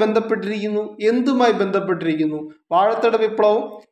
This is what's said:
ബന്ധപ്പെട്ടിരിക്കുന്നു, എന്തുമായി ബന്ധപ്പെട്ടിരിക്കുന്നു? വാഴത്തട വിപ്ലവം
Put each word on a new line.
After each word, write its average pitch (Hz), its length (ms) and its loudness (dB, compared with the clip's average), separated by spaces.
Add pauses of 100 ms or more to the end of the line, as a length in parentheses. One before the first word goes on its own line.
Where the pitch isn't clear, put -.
ബന്ധപ്പെട്ടിരിക്കുന്നു, 214 800 -2 (260)
എന്തുമായി 247 520 2
ബന്ധപ്പെട്ടിരിക്കുന്നു? 165 800 -2 (340)
വാഴത്തട 220 420 2 (100)
വിപ്ലവം 214 380 2 (280)